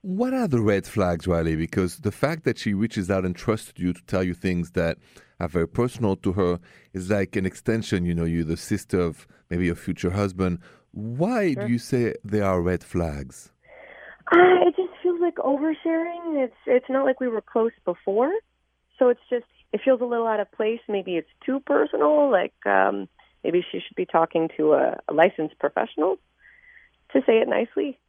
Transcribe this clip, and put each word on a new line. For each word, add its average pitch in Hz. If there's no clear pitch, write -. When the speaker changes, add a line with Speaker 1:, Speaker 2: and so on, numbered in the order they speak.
Speaker 1:
What 214
are 254
the 131
red 101
flags, 90
Riley? 82
Because 85
the 104
fact 156
that 120
she 104
reaches 98
out 95
and 90
trusts -
you 90
to -
tell 95
you 92
things 87
that 82
are 87
very 82
personal 120
to 95
her 87
is 92
like 101
an 95
extension. 104
You 87
know, 82
you're 82
the 80
sister -
of 85
maybe 87
your 85
future 87
husband. 92
Why 156
Speaker 2:
Sure. 104
Speaker 1:
do 117
you 120
say 120
there 104
are 92
red 87
flags? 73
Speaker 2:
Uh, 339
it 330
just 370
feels 349
like 339
oversharing. 330
It's, 233
it's 254
not 269
like 262
we 254
were 220
close 226
before. 208
So 247
it's 247
just, 240
it 214
feels 262
a 247
little 233
out 220
of 202
place. 226
Maybe 190
it's 160
too 269
personal. 294
Like, 185
um, 101
maybe 175
she 190
should -
be 180
talking 165
to 151
a, 135
a -
licensed 160
professional, 311
to -
say 226
it -
nicely. 277